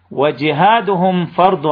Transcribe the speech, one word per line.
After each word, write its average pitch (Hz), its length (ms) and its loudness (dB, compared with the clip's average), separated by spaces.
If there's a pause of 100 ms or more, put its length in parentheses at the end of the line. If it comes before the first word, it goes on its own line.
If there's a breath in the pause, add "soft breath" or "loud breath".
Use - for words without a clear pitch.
(120)
وَجِهَادُهُمْ 170 1040 0 (180)
فَرْضُ 175 360 2